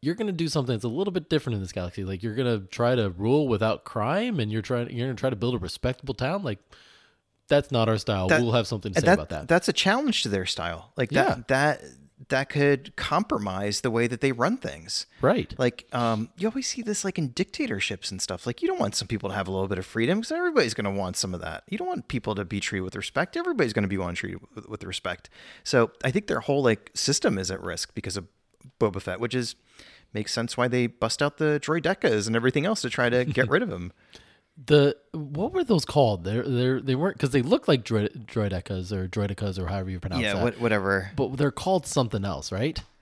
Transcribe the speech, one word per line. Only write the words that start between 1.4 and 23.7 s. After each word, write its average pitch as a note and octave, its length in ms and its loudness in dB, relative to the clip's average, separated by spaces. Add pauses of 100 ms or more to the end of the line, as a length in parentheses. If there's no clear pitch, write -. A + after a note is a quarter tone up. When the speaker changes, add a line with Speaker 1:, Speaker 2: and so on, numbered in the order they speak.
Speaker 1:
in G2+ 60 -2
this F#2 100 -8
galaxy. F2+ 320 -6
Like, F#2 200 -6
you're A2 120 -4
gonna A#2+ 240 0
try A#2+ 360 0
to G#2+ 140 2
rule A2+ 380 2
without A2 360 2
crime, F3 560 -2
and G#2+ 120 0
you're A2 100 -2
trying, A#2+ 300 -2
you're A#2+ 160 -2
gonna C3 100 -2
try C3 120 0
to B2+ 60 -2
build A#2 200 0
a - 40 0
respectable B2 540 -4
town. E3+ 300 -2
Like, A2 160 -4 (880)
that's C#3+ 240 4
not A2+ 180 4
our A2 80 4
style. G2 300 0
Speaker 2:
That, D#3 140 6
Speaker 1:
We'll A#2 120 2
have A#2 140 4
something G#2 260 -4
to - 40 2
Speaker 2:
and E3 60 2
Speaker 1:
say D3 40 6
Speaker 2:
that, E3+ 60 8
Speaker 1:
about B2+ 160 0
that. D#2 180 -6
Speaker 2:
that's E3+ 200 4
a E3 60 2
challenge A#3+ 500 2
to - 60 -2
their G2 160 0
style. E2 500 -6
Like, B2 140 0
that, C#3 280 4
Speaker 1:
Yeah. B2 100 -10
Speaker 2:
that, C#3 340 2 (460)
that C3+ 220 0
could C#3+ 460 2
compromise G#2 840 -2
the C3 80 0
way A#2 160 2
that A#2 160 -2
they C3+ 100 4
run C3+ 260 0
things. - 480 -8 (140)
Speaker 1:
Right. C3 380 2
Speaker 2:
Like, B2 340 0
um, A#2 460 0
you F#3+ 100 -2
always B3 200 -4
see - 160 -6
this, G#3+ 200 -2
like, F#3+ 140 -2
in D3 120 0
dictatorships A#2+ 840 -4
and F#2 100 -6
stuff. - 240 -4
Like, A#2+ 160 -4
you E4+ 60 0
don't F#4 120 -2
want G2+ 160 0
some - 120 -4
people G#2 220 -4
to F#2+ 60 -4
have F#2+ 120 -2
a F#2+ 40 -4
little F#2+ 160 0
bit F#2+ 120 -2
of F#2+ 60 -6
freedom D3 360 0
'cause A3+ 100 -6
everybody's D#4 440 2
gonna G2+ 160 -2
want F#2+ 260 -2
some F#2+ 160 -4
of F2 80 -6
that. D#2+ 280 -8
You - 80 -4
don't F3+ 100 -6
want F3+ 200 -6
people A2 280 -2
to G2 100 -4
be G2+ 140 -4
treated F#2+ 240 -4
with F#2 120 -8
respect. C#3 400 -4
Everybody's C#4 380 0